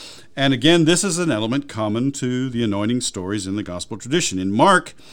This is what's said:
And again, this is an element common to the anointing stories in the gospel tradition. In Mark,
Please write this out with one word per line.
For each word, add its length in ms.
And 140
again, 320
this 180
is 160
an 120
element 360
common 460
to 380
the 120
anointing 380
stories 460
in 100
the 60
gospel 340
tradition. 420
In 140
Mark, 400